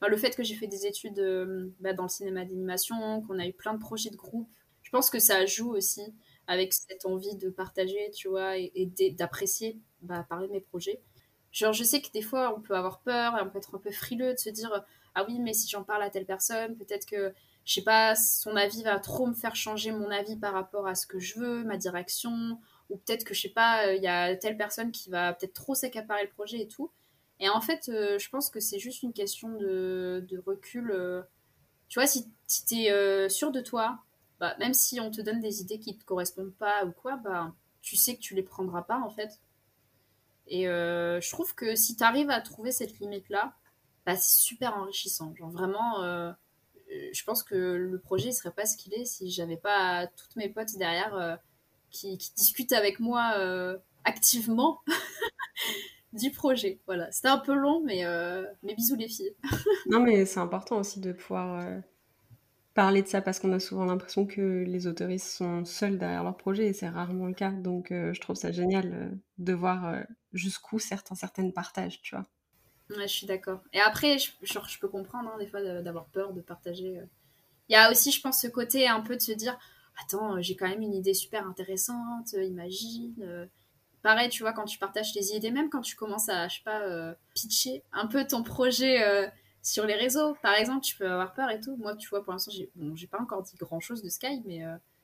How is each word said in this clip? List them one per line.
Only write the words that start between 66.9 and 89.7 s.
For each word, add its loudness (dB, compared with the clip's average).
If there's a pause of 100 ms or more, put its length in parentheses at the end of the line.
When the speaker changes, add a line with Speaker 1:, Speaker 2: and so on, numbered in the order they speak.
Speaker 2:
le -2
cas. -2
Donc, -4
euh, -2
je -6
trouve -6
ça -4
génial, 2
euh, -6 (300)
de -2
voir, 0
euh, -4 (320)
jusqu'où -4
certains, -8
certaines -4
partagent, -6
tu -10
vois. -8 (640)
Speaker 1:
Ouais, -6
je -2
suis -4
d'accord. -4 (120)
Et 2
après, 6
je, -2 (100)
genre, -6
je -10
peux -2
comprendre, -6
hein, -10
des -6
fois, -6
de, -4
d'avoir -8
peur -4
de -8
partager, -8
euh. -12 (640)
Il 6
y 12
a 12
aussi, 6
je 2
pense, 2
ce -2
côté 4
un 6
peu -4
de -2
se -2
dire : « -2 (460)
Attends, -2
euh, 0
j'ai -2
quand 0
même -2
une -2
idée 4
super -2
intéressante, -4
euh, 0
imagine. » -6
Euh, -10 (560)
pareil, 6
tu -4
vois, 0
quand -6
tu -8
partages -2
tes -2
idées, -2
même 2
quand -2
tu -8
commences -4
à, 0
je -6
sais -14
pas, -2
euh, -6 (200)
pitcher 0
un 0
peu 2
ton 0
projet, 4
euh, 4 (340)
sur 0